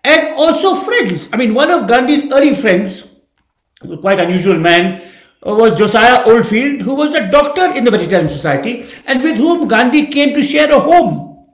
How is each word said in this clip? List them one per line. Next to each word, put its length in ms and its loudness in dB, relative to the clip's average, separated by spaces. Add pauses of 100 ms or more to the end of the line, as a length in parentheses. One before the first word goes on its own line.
And 300 0
also 400 0
friends. 580 -4
I 40 -6
mean, 180 -2
one 160 0
of 180 -2
Gandhi's 440 0
early 220 2
friends, 680 -4 (800)
quite 200 0
unusual 380 0
man, 520 0 (360)
uh, 80 -4
was 240 2
Josiah 480 2
Oldfield, 540 2
who 140 -4
was 200 -2
a 160 -4
doctor 440 0
in 100 -4
the 60 4
Vegetarian 380 0
Society 580 -6 (200)
and 160 -2
with 140 -2
whom 320 0
Gandhi 380 2
came 280 0
to 80 0
share 280 0
a 80 4
home. 760 0